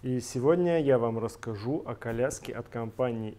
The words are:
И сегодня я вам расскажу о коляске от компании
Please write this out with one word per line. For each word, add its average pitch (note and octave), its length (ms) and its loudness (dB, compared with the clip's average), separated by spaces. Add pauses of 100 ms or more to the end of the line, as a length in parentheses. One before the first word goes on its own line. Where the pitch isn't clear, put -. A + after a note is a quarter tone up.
И B2+ 160 -2
сегодня E3+ 600 4
я C3+ 200 6
вам A2+ 180 2
расскажу A2+ 680 -4
о A#2 120 -6
коляске A#2 580 -4
от A#2+ 140 -10
компании A2+ 720 -4